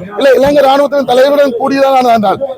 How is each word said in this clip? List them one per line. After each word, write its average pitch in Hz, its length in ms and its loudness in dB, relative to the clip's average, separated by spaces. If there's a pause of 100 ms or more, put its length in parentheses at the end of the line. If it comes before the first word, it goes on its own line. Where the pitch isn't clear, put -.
(140)
இல்லை 262 220 0
இலங்கை 277 280 2
ராணுவத்தின் 269 460 0
தலைவருடன் 269 480 2
கூடியதானதோ 269 560 0
என்றால் 202 280 0 (160)